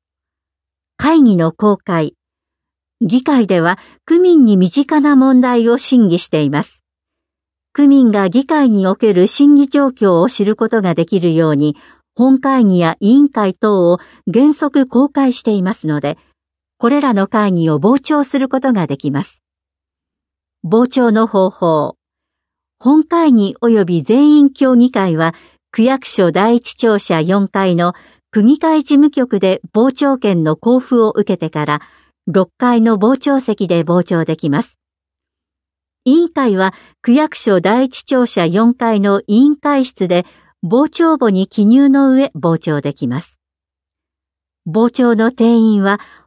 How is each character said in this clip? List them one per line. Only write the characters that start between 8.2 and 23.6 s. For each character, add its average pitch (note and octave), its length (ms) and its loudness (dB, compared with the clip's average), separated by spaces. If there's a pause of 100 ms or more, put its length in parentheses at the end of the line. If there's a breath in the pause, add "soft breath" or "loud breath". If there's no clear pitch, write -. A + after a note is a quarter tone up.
議 B3+ 160 -2
会 D4 240 0
に G3 180 0
お F#3+ 80 0
け G#3+ 180 0
る F3+ 140 2
審 D4 280 2
議 C#4 120 2
状 C#4 200 0
況 G3 340 0
を B3 80 0
知 G3+ 160 -4
る G#3 100 0
こ A3 140 -4
と A3+ 120 -2
が F3 140 -2
で E3 100 -2
き F#3+ 140 -2
る E3 160 0
よ D#3+ 160 0
う D3 40 0
に、 D3 200 -2 (400 loud breath)
本 C4 240 2
会 C4 240 0
議 F#3 160 2
や E3 220 -2
委 G3+ 100 2
員 C#4+ 160 4
会 G#3 260 -2
等 F#3+ 380 0
を F3+ 80 0 (340 loud breath)
原 D4 200 2
則 C#4+ 340 -2
公 C4+ 220 0
開 C4+ 240 -2
し - 100 -14
て A3+ 80 -2
い G3+ 100 -2
ま F#3 120 -4
す - 140 -12
の D3 120 -4
で、 D3 180 -8 (600 soft breath)
こ A#3 100 -2
れ C#4+ 140 0
ら C4+ 120 0
の G3 140 -2
会 G#3 240 -2
議 E3 180 0
を D3+ 100 -2
傍 A#3 200 0
聴 D4 240 -2
す C#4 160 -6
る C4 80 -2
こ C4 140 -4
と C4 100 -2
が F#3 160 -2
で C#3 80 -6
き C#3+ 160 -6
ま E3+ 120 -4
す。 - 200 -20 (1200)
傍 A3 240 0
聴 B3 240 0
の A3 160 0
方 F#3+ 220 -2
法。 D#3 480 -4 (800)
本 D4 240 2
会 D#4+ 300 0
議 G3+ 280 0